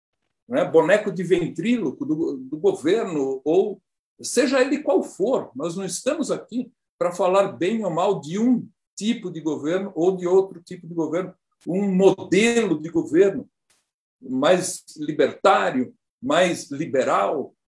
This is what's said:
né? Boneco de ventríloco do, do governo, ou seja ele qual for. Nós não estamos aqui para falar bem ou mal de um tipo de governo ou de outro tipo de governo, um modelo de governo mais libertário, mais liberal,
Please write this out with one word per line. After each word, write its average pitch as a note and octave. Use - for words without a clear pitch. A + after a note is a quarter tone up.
né? C#3
Boneco F#3
de F3
ventríloco F3
do, D3+
do C3
governo, E3
ou G3
seja C4
ele C#4
qual -
for. G#3+
Nós E3
não G3
estamos C4
aqui -
para F3
falar F3+
bem G3+
ou F#3
mal E3+
de D#3
um A#3
tipo G#3+
de D#3+
governo D#3
ou F3+
de F3+
outro F#3
tipo F3
de E3+
governo, E3
um G3
modelo F#3+
de D#3
governo E3
mais D3+
libertário, D#3
mais E3
liberal, C#3